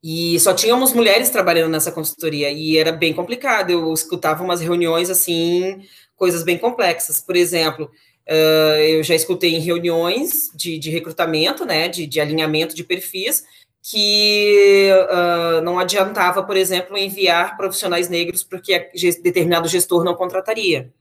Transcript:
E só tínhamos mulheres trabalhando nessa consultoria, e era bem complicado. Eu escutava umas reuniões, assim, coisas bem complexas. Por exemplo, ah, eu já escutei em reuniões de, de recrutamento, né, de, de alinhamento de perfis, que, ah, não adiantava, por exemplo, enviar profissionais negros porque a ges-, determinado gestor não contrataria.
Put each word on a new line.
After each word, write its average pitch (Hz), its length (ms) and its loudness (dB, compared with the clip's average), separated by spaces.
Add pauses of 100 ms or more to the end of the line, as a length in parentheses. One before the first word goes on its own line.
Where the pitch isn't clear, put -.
E 170 360 -2
só 185 140 4
tínhamos 247 400 2
mulheres 233 380 2
trabalhando 170 400 0
nessa 156 200 -2
consultoria, 151 600 -6
e 156 260 -2
era 160 140 2
bem 160 200 0
complicado. 208 600 -2
Eu 165 200 0
escutava 160 520 -4
umas 175 180 -2
reuniões, 170 480 0
assim, 180 720 -2 (340)
coisas 170 280 0
bem 170 160 0
complexas. 202 600 -2
Por 180 160 -6
exemplo, 165 540 0 (380)
ah, 156 540 4
eu 156 220 4
já 165 100 0
escutei 175 420 0
em 165 40 -2
reuniões 170 960 -2
de, 160 240 -8
de 151 100 -8
recrutamento, 160 760 -2
né, 170 240 -2
de, 170 200 -6
de 151 120 -2
alinhamento 156 560 -2
de 165 80 -10
perfis, 185 600 -6 (400)
que, 208 1040 4 (200)
ah, 170 540 2
não 175 140 -2
adiantava, 190 640 0
por 190 140 -2
exemplo, 185 400 -2
enviar 190 580 0
profissionais 180 540 -4
negros 170 340 -4
porque 185 300 -4
a 170 220 -2
ges-, 175 260 0
determinado 170 460 0
gestor 175 360 0
não 175 120 0
contrataria. 185 840 -4